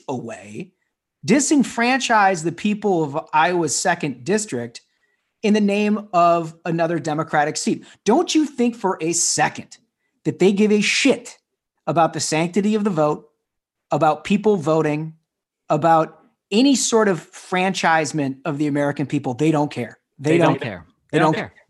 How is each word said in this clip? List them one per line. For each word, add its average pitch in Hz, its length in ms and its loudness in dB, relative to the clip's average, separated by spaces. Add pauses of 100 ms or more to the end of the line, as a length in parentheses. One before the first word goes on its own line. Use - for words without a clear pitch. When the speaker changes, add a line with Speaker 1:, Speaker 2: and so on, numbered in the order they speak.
Speaker 1:
away, 113 680 -12 (520)
disenfranchise 233 1160 2
the 165 80 -2
people 202 520 0
of 147 300 -6
Iowa's 165 420 2
second 160 480 -4
district 151 580 -4 (640)
in 208 100 2
the 214 80 2
name 208 520 0
of 170 420 2 (100)
another 170 340 -2
Democratic 151 580 -2
seat. - 280 -4 (200)
Don't 285 280 2
you 311 120 2
think 240 300 -2
for 190 260 -4
a 165 120 -4
second - 640 -4 (460)
that 156 160 -4
they 190 120 4
give 208 200 2
a 208 100 4
shit - 560 0 (480)
about 160 280 2
the 156 60 -6
sanctity 175 560 0
of 208 80 -2
the 214 60 0
vote, 151 400 -2 (640)
about 156 340 0
people 208 320 2
voting, 156 580 -2 (540)
about 160 500 2 (320)
any 262 240 4
sort 214 320 2
of 175 120 0 (120)
franchisement 160 1120 -2
of 147 120 -6
the 151 100 -2
American 143 380 -2
people? 135 280 -4
They 151 180 0
don't 147 200 0
care. 117 280 -12 (200)
They 147 120 0
Speaker 2:
They 170 60 4
Speaker 1:
don't 147 160 4
Speaker 2:
don't - 80 -6
care. 95 240 -10 (260)
Speaker 1:
They 147 60 0
Speaker 2:
They - 20 2
don't 156 140 2
Speaker 1:
don't 220 80 -4
Speaker 2:
care. - 120 -12 (160)